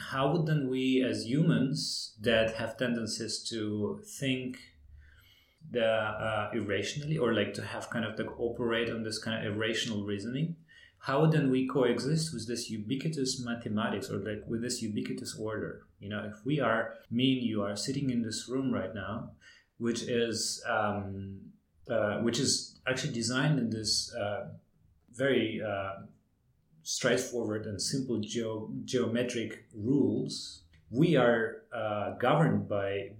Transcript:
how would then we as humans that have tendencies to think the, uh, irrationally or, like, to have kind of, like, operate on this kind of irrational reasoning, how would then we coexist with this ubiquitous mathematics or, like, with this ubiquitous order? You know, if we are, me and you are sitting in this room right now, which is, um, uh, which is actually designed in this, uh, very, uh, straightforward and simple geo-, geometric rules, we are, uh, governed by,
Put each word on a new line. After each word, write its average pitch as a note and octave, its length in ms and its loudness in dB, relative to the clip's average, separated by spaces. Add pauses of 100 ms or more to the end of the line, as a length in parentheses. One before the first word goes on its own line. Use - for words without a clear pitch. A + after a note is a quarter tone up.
(100)
how C3+ 200 2
would D#3+ 140 2
then D3+ 240 2
we C3 340 4
as G#2+ 220 0
humans - 960 2
that A2 360 4
have A2+ 200 -4
tendencies A#2 720 -2
to G#2+ 500 -2 (200)
think B2+ 400 -2 (1120)
the, A2+ 160 2
uh, A2 680 0
irrationally A#2 640 -2
or, A#2+ 160 4
like, G#2 220 2
to A2 100 -6
have G#2+ 240 -8
kind A2+ 160 -2
of, G#2+ 140 -6
like, G#2+ 200 -6
operate A#2 520 0
on A2+ 140 -4
this A2 140 -4
kind A2+ 200 -2
of A2 160 -2
irrational A2 500 -2
reasoning, A#2+ 500 -2 (440)
how C#3 240 2
would D#3+ 100 8
then C#3 180 4
we B2+ 160 4
coexist B2+ 680 2
with A2 120 -6
this A#2 220 -6
ubiquitous B2+ 720 -2
mathematics A2+ 680 -2
or, G#2+ 80 -2
like, G#2+ 280 -6
with A2+ 140 -2
this A#2+ 220 -4
ubiquitous - 560 -6
order? G#2+ 480 -6 (120)
You G2+ 120 -10
know, G#2+ 200 -4
if - 140 -16
we C#3+ 160 2
are, A2+ 320 2 (180)
me B2+ 280 4
and A#2+ 80 -2
you G#2+ 160 0
are G2+ 120 -2
sitting C3+ 360 -2
in A#2+ 100 2
this A2 300 -4
room C3 200 0
right F#2+ 240 -2
now, G#2 360 -6 (480)
which A#2 240 0
is, A#2 680 0
um, G2 720 -2 (480)
uh, G#2 300 2
which A#2 200 2
is - 480 0
actually B2+ 280 -2
designed B2+ 440 2
in A#2 120 0
this, A2 440 -2
uh, G#2 340 -4 (680)
very, A#2 460 2
uh, G2 420 -4 (800)
straightforward A#2 840 0
and G2 160 -4
simple B2+ 380 -2
geo-, A2 500 -4 (140)
geometric A#2 800 -2 (100)
rules, - 880 0 (280)
we D3+ 260 6
are, A#2+ 480 4 (100)
uh, G#2 440 -2
governed D3 500 4
by, G2+ 520 -2